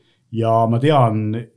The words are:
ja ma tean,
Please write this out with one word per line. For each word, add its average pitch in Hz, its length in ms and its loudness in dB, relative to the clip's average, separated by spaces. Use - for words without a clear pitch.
ja 113 380 0
ma 117 100 0
tean, 113 520 0